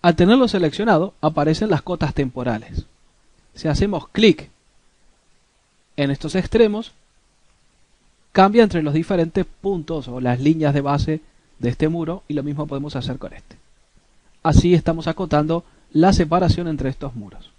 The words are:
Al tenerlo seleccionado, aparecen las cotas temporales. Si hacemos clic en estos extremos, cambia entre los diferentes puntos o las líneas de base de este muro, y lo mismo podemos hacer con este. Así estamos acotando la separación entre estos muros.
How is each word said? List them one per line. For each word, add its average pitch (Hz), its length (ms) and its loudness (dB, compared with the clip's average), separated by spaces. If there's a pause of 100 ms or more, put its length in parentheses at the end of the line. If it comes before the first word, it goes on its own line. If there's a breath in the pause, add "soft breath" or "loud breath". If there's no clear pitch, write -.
Al 175 140 2
tenerlo 226 320 4
seleccionado, 190 720 0
aparecen 156 480 0
las 160 140 0
cotas 160 320 -4
temporales. 127 720 -6 (680)
Si - 140 -8
hacemos 180 400 -2
clic 202 420 4 (1500)
en 139 120 -2
estos 147 240 -6
extremos, 214 600 0 (1400)
cambia 202 320 6
entre 175 180 0
los 151 140 -2
diferentes 170 500 0
puntos 160 600 -8
o 123 120 -10
las 123 200 0
líneas 151 340 2
de 143 80 0
base 143 400 -2 (380)
de 120 100 -2
este 156 200 0
muro, 170 380 -6
y 151 60 -8
lo 143 80 -4
mismo 147 240 -6
podemos 143 300 -8
hacer 127 240 -6
con - 140 -14
este. - 220 -20 (840)
Así 170 320 4
estamos 165 340 0
acotando 160 560 -2 (280 soft breath)
la 170 200 4
separación 175 560 2
entre 139 220 -4
estos 135 240 -10
muros. 101 460 -16